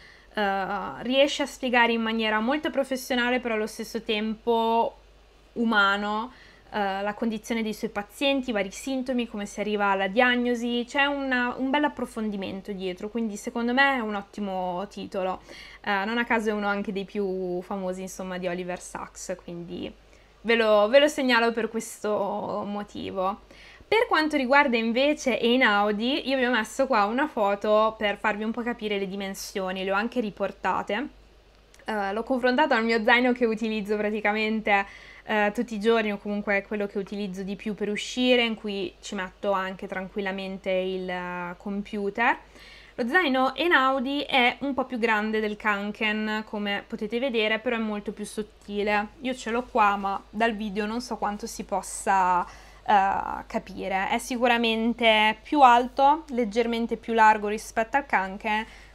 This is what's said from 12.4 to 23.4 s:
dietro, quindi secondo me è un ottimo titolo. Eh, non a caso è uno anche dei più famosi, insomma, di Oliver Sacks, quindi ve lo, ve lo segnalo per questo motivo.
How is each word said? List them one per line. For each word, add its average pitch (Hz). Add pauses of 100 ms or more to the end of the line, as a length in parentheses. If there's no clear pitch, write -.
dietro, 185
quindi 226
secondo 240
me 269
è 247
un 214
ottimo 190
titolo. 190 (420)
Eh, 202
non 226
a 233
caso 226
è 214
uno 208
anche 202
dei 196
più 185
famosi, 185
insomma, 185
di 185
Oliver 180
Sacks, -
quindi 175 (500)
ve 233
lo, 214
ve 262
lo 294
segnalo 240
per 226
questo 208
motivo. 202 (520)